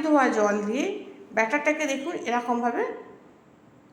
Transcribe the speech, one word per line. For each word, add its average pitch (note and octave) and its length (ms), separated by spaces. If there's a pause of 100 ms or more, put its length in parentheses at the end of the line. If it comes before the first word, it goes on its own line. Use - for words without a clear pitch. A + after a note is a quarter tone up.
ধোয়া D4 220 (120)
জল G#3 180 (100)
দিয়ে B3+ 200 (500)
ব্যাটারটাকে D4+ 560
দেখুন D4 220 (140)
এরকমভাবে, A#3+ 560 (1080)